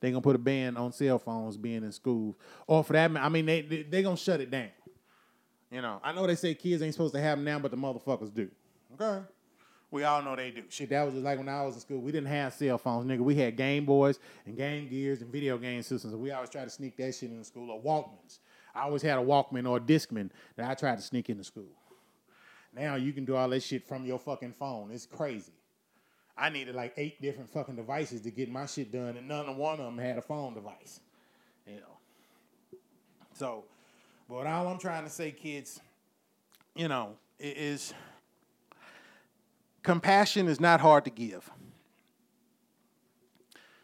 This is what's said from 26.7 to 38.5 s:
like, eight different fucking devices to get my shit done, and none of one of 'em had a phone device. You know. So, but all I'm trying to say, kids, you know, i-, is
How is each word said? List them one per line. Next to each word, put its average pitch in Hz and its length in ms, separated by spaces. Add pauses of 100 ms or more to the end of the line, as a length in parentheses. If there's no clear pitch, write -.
like, 120 220
eight 147 260
different 135 280
fucking 139 260
devices 120 460
to 113 100
get 117 180
my 131 160
shit 139 280
done, 123 240
and 127 100
none 147 200
of 135 100
one 151 240
of 131 60
'em 120 100
had 123 200
a 117 40
phone 143 320
device. - 480 (640)
You 104 80
know. - 1040 (560)
So, 117 320 (640)
but 127 180
all 175 220
I'm 180 100
trying 170 240
to 156 60
say, 151 240
kids, 147 480 (920)
you 165 140
know, 117 300 (240)
i-, - 20
is 143 500 (1900)